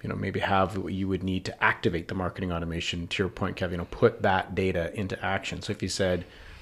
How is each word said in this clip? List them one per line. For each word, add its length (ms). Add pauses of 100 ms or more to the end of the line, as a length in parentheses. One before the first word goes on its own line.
you 80
know, 60
maybe 220
have 380
what 160
you 160
would 140
need 240
to 180
activate 440
the 60
marketing 380
automation. 540
To 160
your 80
point, 260
Kev, 140
you 80
know, 80
put 340
that 340
data 380
into 320
action. 380
So 80
if 120
you 60
said, 380 (360)